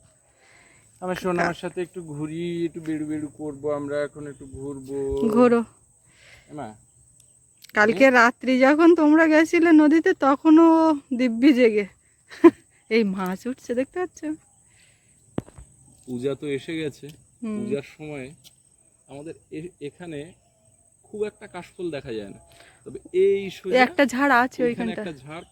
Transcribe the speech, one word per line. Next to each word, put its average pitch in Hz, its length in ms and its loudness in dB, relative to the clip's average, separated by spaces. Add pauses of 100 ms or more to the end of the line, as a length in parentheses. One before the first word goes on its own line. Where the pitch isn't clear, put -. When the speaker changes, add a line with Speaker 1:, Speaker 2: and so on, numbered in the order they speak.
(1000)
Speaker 1:
আমার 180 160 -6
সোনামার 175 380 -2
সাথে 180 280 -12
একটু 175 200 -12
ঘুরি, 165 640 -8
একটু 165 160 -8
বেড়ু 156 260 -8
বেড়ু 151 220 -8
করবো 143 420 -12
আমরা, 143 320 -6
এখন 147 240 -12
একটু 139 200 -18
ঘুরবো। 135 500 -12 (320)
Speaker 2:
ঘোরো। 233 360 2 (840)
Speaker 1:
এমা। 139 180 -14 (1040)
Speaker 2:
কালকে 214 300 2
Speaker 1:
এ? 269 60 6
Speaker 2:
রাত্রি 247 500 2
যখন 302 340 6
তোমরা 320 320 4
গেছিলে 320 460 2
নদীতে, 311 420 6
তখনও 311 540 4 (500)
দিব্যি 247 340 2
জেগে। 220 340 2 (1040)
এই 226 140 2
মাছ 190 420 -6
উঠছে, 247 280 -10
দেখতে 269 260 -6
পাচ্ছ? 359 200 -8 (1900)
Speaker 1:
পূজা 127 280 -6
তো 151 120 -12
এসে 143 300 -8
গেছে। 147 300 -10 (360)
Speaker 2:
হুম। 214 140 -10
Speaker 1:
পূজার 208 300 -8 (120)
সময় 147 280 -14 (840)
আমাদের 147 260 -18 (160)
এ-, 160 300 -14
এখানে 156 520 -14 (720)
খুব 214 220 -8
একটা 208 220 -12
কাশফুল 180 440 -12
দেখা 135 220 -10
যায় 104 160 -10
না, 95 120 -20 (440)
তবে 131 140 -16 (140)
এই 196 380 0
সোজা 190 280 -4
Speaker 2:
একটা 254 280 2
ঝাড় 269 260 -2
আছে 247 320 0
Speaker 1:
ওইখানে 233 260 -4
Speaker 2:
ওইখানটা। 208 200 -10
Speaker 1:
একটা 135 160 -16
ঝাড় 165 260 -16